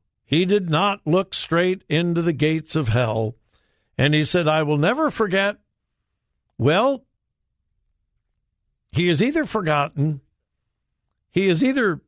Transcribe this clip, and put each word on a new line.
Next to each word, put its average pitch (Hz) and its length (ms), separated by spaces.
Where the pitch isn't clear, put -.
he 160 180
did 185 260
not 196 360
look 185 280
straight 185 540
into 170 340
the 165 120
gates 151 420
of 139 140
hell. 113 460
And 143 160
he 151 100
said, 165 240
"I 156 160
will 147 140
never 254 340
forget." 196 460
Well, 202 460
he 175 180
is 160 120
either 285 220
forgotten, 151 800
he 196 180
has 165 120
either 247 460